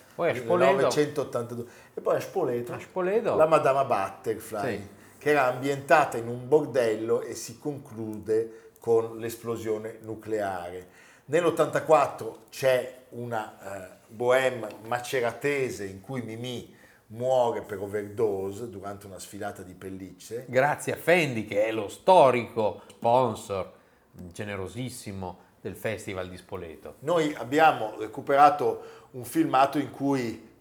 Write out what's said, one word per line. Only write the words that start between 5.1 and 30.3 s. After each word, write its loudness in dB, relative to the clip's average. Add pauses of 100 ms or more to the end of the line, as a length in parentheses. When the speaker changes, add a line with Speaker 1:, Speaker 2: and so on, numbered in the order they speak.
Speaker 2:
che 0
era 6
ambientata 2
in -4
un -8
bordello 2
e -8
si -12
conclude -4 (100)
con 2
l'esplosione -6
nucleare. -6 (380)
Nell'ottantaquattro 2
c'è 0
una, -8
eh, -16 (200)
bohème 2 (200)
maceratese -2
in -10
cui -8
Mimì -10 (340)
muore 2
per -8
overdose -4
durante -12
una -16
sfilata -12
di -16
pellicce. -12
Speaker 1:
Grazie 2
a -10
Fendi, 2
che 2
è -2
lo -2
storico 4
sponsor 0 (760)
generosissimo -10 (220)
del -10
Festival -6
di -14
Spoleto. -14
Speaker 2:
Noi 0
abbiamo 2
recuperato 2
un -12
filmato 2
in -2
cui -4